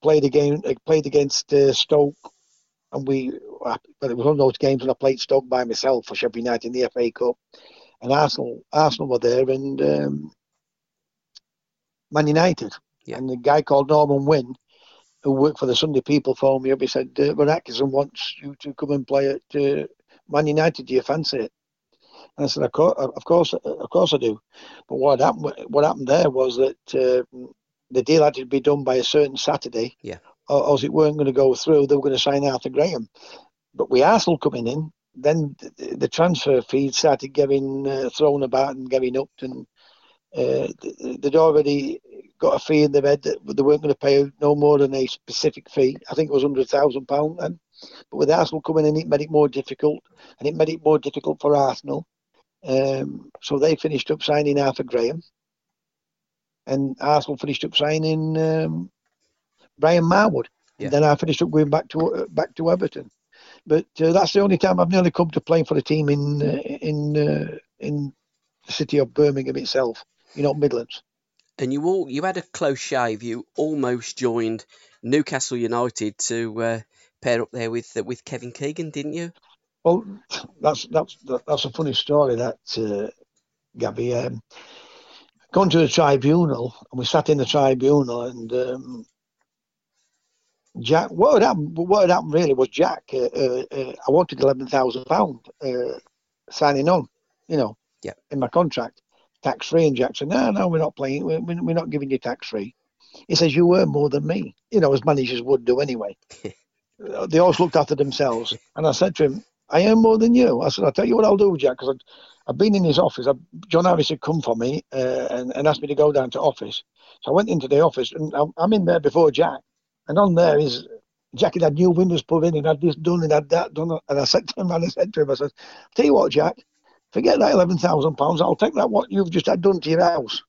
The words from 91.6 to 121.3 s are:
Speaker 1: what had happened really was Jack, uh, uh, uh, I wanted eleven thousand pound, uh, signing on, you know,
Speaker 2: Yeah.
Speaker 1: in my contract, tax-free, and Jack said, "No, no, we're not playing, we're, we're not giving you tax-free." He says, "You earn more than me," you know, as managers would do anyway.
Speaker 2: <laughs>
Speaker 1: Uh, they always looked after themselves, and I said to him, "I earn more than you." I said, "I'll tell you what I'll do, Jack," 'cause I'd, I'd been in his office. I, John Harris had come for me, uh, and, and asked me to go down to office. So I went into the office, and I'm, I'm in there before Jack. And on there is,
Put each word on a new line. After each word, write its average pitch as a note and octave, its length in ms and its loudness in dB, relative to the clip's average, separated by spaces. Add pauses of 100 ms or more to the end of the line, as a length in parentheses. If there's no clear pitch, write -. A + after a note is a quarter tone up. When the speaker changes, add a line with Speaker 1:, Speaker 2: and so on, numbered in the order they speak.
Speaker 1:
what F#3 240 2
had F3+ 100 4
happened D#3 220 0
really D#3+ 200 2
was B2+ 160 2
Jack, D#3+ 340 -2 (100)
uh, C3+ 120 -4
uh, B2+ 460 -2
uh, C3 220 -8 (140)
I C3+ 40 0
wanted D#3+ 280 2
eleven C3+ 280 0
thousand B2+ 380 -2
pound, E3+ 340 -2 (220)
uh, B2 380 -6 (500)
signing C#3+ 380 0
on, E3+ 200 2 (420)
you D#3+ 80 -2
know, A2 180 -2 (280)
Speaker 2:
Yeah. G2 100 -10 (180)
Speaker 1:
in C#3+ 80 -6
my B2 80 -2
contract, - 540 -2 (420)
tax-free, D#3+ 440 0
and C3 100 0
Jack B2 180 -2
said, C#3+ 140 -8
"No, B3 220 0
no, G3 180 0
we're E3 80 0
not D#3 180 -2
playing, C#3+ 300 -6
we're, D#3+ 160 -4
we're E3+ 340 -4
not D#3+ 140 -4
giving C#3 200 -6
you C3+ 100 0
tax-free." G3+ 540 -8 (540)
He E3 80 -2
says, D#3 180 2
"You F3 220 4
earn F3 140 2
more C#3+ 200 0
than C#3+ 160 -4
me," F3+ 300 -6 (140)
you A3 100 0
know, C#3 140 4
as B2 100 0
managers C3 380 0
would B2 240 0
do B2 140 2
anyway. A#2 360 -6 (280)
Speaker 2:
<laughs> G2+ 100 -12 (600)
Speaker 1:
Uh, F#3+ 100 -6
they D#3+ 140 2
always F3 200 4
looked F3+ 160 0
after D3+ 200 2
themselves, C3 600 -2 (200)
and D#3+ 100 -2
I C#3+ 60 4
said F3+ 240 0
to E3 80 0
him, C#3+ 200 -2 (280)
"I F3 160 4
earn A3 160 6
more A3 160 6
than A#3 160 4
you." B3 260 4
I D#3 80 0
said, F#3+ 160 -2
"I'll D3 60 4
tell A3+ 160 0
you A#3 80 2
what A3 100 4
I'll G#3 100 4
do, G3 220 4
Jack," B2+ 200 0
'cause C3+ 120 -4
I'd, C3 140 -6 (440)
I'd C3+ 120 -6
been G3+ 160 4
in F#3+ 80 2
his D3+ 160 4
office. D#3 280 -2
I, C#3 40 4 (360)
John E3+ 180 2
Harris E3+ 240 2
had D#3 120 -6
come D#3+ 180 -2
for A#2 160 -2
me, B2+ 380 -4
uh, C3 380 -2
and, B2+ 240 -6
and C#3+ 120 -2
asked D3 140 0
me D3 60 -6
to C#3+ 80 -4
go D3 160 4
down C3 180 0
to - 100 -8
office. A#2+ 440 -4 (400)
So B2+ 80 -6
I - 20 2
went G#3 160 2
into D3 180 -2
the C#3+ 120 4
office, D#3 320 2
and D#3 240 -8
I'm, D3+ 200 -2
I'm F#3 160 0
in G3 140 2
there E3+ 140 2
before D3+ 320 2
Jack. D#3 300 -2 (460)
And D#3 120 0
on F#3+ 160 4
there D#3+ 240 4
is, B2+ 280 -4 (460)